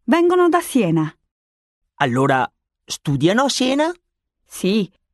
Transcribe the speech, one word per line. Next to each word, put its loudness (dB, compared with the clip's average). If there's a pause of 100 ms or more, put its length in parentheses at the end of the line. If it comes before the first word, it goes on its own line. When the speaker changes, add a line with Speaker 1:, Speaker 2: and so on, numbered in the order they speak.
Speaker 1:
Vengono 2
da 2
Siena. -2 (840)
Speaker 2:
Allora, 0 (320)
studiano 0
a 0
Siena? -2 (520)
Speaker 1:
Sì, -4 (220)